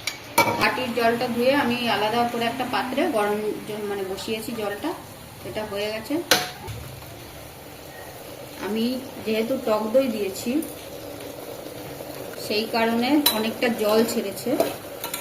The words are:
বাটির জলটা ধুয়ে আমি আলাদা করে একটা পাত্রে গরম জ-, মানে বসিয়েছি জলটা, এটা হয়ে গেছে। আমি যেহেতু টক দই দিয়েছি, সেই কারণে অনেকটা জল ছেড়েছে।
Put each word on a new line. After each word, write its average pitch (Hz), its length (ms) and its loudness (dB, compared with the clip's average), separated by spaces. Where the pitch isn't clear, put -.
বাটির 240 380 2
জলটা 240 380 4
ধুয়ে 247 180 6
আমি 240 140 2
আলাদা 214 240 2
করে 233 200 0
একটা 247 220 -2
পাত্রে 240 280 0
গরম 208 220 4
জ-, 208 220 -4
মানে 202 220 -2
বসিয়েছি 220 480 -4
জলটা, 202 300 -2
এটা 214 120 -4
হয়ে 202 220 -2
গেছে। 226 200 -4
আমি 220 200 0
যেহেতু 220 280 2
টক 214 160 4
দই 262 220 8
দিয়েছি, 208 360 -2
সেই 220 200 2
কারণে 233 340 4
অনেকটা 226 300 2
জল 214 180 6
ছেড়েছে। 196 380 -2